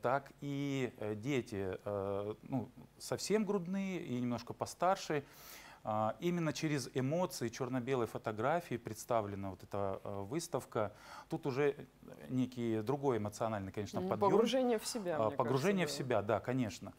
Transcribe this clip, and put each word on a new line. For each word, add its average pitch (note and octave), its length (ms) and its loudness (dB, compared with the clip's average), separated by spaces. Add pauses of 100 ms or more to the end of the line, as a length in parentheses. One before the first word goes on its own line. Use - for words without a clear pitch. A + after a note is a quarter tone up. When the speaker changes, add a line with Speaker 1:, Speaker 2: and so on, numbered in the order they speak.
Speaker 1:
так C3+ 400 2
и, C#3 580 -2
э, G#2+ 160 -2
дети, G#2+ 720 -2
э, G2+ 580 -2
ну, A#2+ 280 -4 (280)
совсем G3+ 460 0
грудные F#3+ 560 -2
и B2 200 -2
немножко A#2+ 340 -2
постарше. F3 680 0 (580)
А, G#2+ 380 2
именно E3+ 320 2
через D3 420 0
эмоции C#3 540 0
черно-белой B2+ 580 0
фотографии A#2+ 680 0
представлена G2+ 760 -2
вот F#2 120 -12
эта, G2+ 420 -2
э, G2 240 -6
выставка. A#2+ 640 -2 (380)
Тут E3 160 -4
уже C#3+ 280 2 (540)
некий B2 540 0
другой C3+ 360 2
эмоциональный, G#2 540 -2
конечно, G#2 260 -4
Speaker 2:
М, F#3 100 -2
Speaker 1:
подъем. G3 220 4
Speaker 2:
погружение A#3 480 6
в - 80 -4
себя, F3+ 300 -2
Speaker 1:
А, A2 120 4
Speaker 2:
мне C3+ 80 0
Speaker 1:
погружение C#3 500 4
Speaker 2:
кажется, - 180 -2
Speaker 1:
в - 40 -4
Speaker 2:
да. B2 80 4
Speaker 1:
себя, G2+ 60 4
да, G#2 180 2
конечно. A#2+ 580 -2